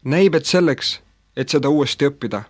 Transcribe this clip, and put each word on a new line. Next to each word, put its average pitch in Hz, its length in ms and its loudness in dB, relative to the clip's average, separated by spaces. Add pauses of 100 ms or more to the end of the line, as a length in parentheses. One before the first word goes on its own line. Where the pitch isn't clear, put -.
näib, 165 300 2
et 156 120 0
selleks, - 540 0 (360)
et 131 120 -6
seda 139 200 0
uuesti 143 400 0
õppida. 110 420 -6